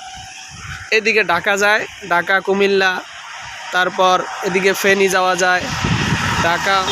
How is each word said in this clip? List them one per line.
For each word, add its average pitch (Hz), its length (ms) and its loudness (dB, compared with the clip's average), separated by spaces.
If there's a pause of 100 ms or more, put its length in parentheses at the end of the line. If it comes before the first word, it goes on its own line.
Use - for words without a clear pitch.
(920)
এদিকে 214 340 2
ঢাকা 175 320 0
যায়, 208 300 2 (220)
ঢাকা, 175 320 2
কুমিল্লা, 190 600 2 (720)
তারপর 180 500 2 (200)
এদিকে 190 300 2
ফেনী 196 360 2
যাওয়া 185 280 2
যায়, 180 260 2 (800)
ঢাকা, 185 500 0